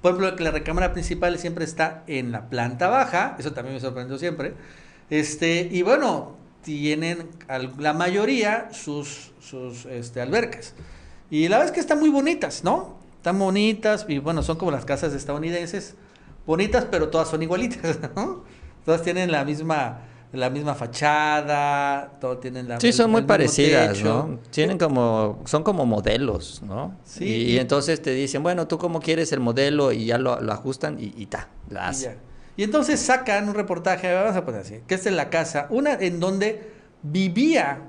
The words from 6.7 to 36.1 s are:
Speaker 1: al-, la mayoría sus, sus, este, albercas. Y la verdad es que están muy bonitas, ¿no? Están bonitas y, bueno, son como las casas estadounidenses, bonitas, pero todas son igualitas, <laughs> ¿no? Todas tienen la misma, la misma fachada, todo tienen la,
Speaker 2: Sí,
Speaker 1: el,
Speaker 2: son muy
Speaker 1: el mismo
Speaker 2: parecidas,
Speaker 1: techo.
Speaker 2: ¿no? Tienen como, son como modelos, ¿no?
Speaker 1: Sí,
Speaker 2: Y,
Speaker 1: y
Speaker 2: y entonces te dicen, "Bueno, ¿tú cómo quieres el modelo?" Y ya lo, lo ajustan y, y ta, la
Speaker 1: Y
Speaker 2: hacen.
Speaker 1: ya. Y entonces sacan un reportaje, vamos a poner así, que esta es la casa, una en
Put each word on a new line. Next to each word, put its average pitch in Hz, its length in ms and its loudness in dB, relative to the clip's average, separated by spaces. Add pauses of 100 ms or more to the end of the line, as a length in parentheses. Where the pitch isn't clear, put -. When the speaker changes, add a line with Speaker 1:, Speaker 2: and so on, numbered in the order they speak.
Speaker 1:
al-, 131 300 -6
la 151 160 0
mayoría 214 800 0
sus, - 680 -10
sus, 123 460 -12
este, 123 360 -8
albercas. 226 520 -2 (560)
Y 156 200 2
la 214 80 6
verdad 320 100 4
es - 80 -2
que 359 60 2
están 302 180 2
muy 311 100 6
bonitas, 277 540 0
¿no? 311 340 -2 (200)
Están 180 200 0
bonitas 208 680 2
y, 143 100 0
bueno, 151 240 -2
son 160 160 -2
como 170 140 0
las 127 140 -4
casas 143 280 -2
estadounidenses, 170 800 -6 (540)
bonitas, 214 420 4
pero 156 200 2
todas 160 200 2
son 160 140 0
igualitas, 165 640 -2
<laughs> - 80 -10
¿no? 359 280 -4 (400)
Todas 165 200 2
tienen 175 280 0
la 143 140 2
misma, 147 540 -2 (340)
la 127 160 0
misma 143 240 -2
fachada, 143 1500 0
todo 127 200 -4
tienen 127 280 -8
la, 117 120 -6
Speaker 2:
Sí, 233 80 4
Speaker 1:
el, 233 60 8
Speaker 2:
son 226 180 6
muy 226 80 6
Speaker 1:
el - 60 2
mismo - 20 2
Speaker 2:
parecidas, 127 680 6
Speaker 1:
techo. 101 120 -2 (240)
Speaker 2:
¿no? 123 100 -6 (100)
Tienen 165 300 0
como, 117 680 2
son 151 180 0
como 180 220 2
modelos, 107 800 0
¿no? 131 380 -8
Speaker 1:
Sí, - 220 -10
Speaker 2:
Y, - 20 0
Speaker 1:
y 117 240 0
Speaker 2:
y 123 80 6
entonces 143 420 0
te 135 100 -2
dicen, 135 300 -2
"Bueno, 170 260 0
¿tú 160 120 -2
cómo 165 220 -2
quieres 160 320 0
el 135 80 0
modelo?" 135 500 2
Y 113 140 -2
ya 117 120 2
lo, 127 240 0
lo 107 120 -2
ajustan 135 460 -4
y, 104 160 -8
y 104 120 -12
ta, - 220 -8 (200)
la 95 120 -8
Speaker 1:
Y 90 80 -4
Speaker 2:
hacen. 131 240 -6
Speaker 1:
ya. - 40 -16 (400)
Y 196 60 -2
entonces 294 360 2
sacan 214 480 2
un 208 80 -2
reportaje, 180 580 0
vamos 190 220 2
a 170 80 0
poner 113 180 -6
así, 107 260 -14
que 185 80 0
esta 185 140 -2
es 190 60 2
la 143 140 0
casa, 151 400 0
una 277 240 2
en 180 260 0